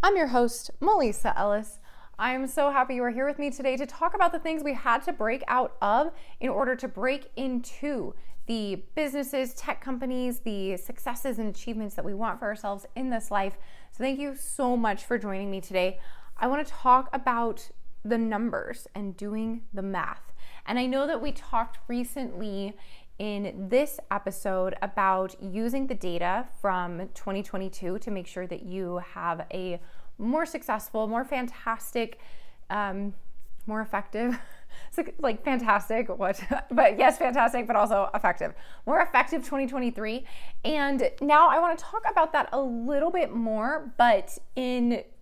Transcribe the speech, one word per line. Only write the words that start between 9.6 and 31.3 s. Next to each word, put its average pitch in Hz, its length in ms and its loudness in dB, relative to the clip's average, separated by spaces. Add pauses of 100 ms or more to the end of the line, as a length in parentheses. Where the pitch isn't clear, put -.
companies, 254 600 -2
the 196 380 -2
successes 247 600 -2
and 220 100 0
achievements 214 460 -4
that 190 100 -2
we 202 80 0
want 202 280 -2
for 220 60 -4
ourselves 202 380 -6 (120)
in 262 140 -2
this 226 200 0
life. 196 260 2 (360)
So - 60 -6
thank 269 200 0
you 285 160 -4
so 247 420 0
much 220 280 2
for 240 120 0
joining 196 320 -2
me 190 120 -2
today. 185 400 0 (380)
I 233 100 2
wanna 285 160 2
talk 262 480 6
about 233 580 0 (340)
the 226 140 2
numbers 226 760 -2
and 196 200 -6
doing 220 460 -4 (100)
the 196 100 -2
math. 190 500 -4 (340)
And 226 100 0
I 247 100 2
know 269 200 0
that 285 160 -2
we - 80 0
talked - 560 0
recently 214 880 -4 (440)
in 202 500 -4
this 262 300 2 (140)
episode 190 680 -2
about 190 640 0
using 233 460 0
the 254 60 -2
data 180 520 0 (140)
from 180 540 -2
twenty 196 280 -4
twenty-two 190 560 -4
to 220 140 -2
make 185 160 -4
sure 185 180 -8
that 175 160 -8
you 180 400 -6 (100)
have 170 400 -4
a 185 280 -4 (380)
more 277 280 2
successful, 220 640 -4
more 233 160 -2
fantastic, 240 960 -4 (500)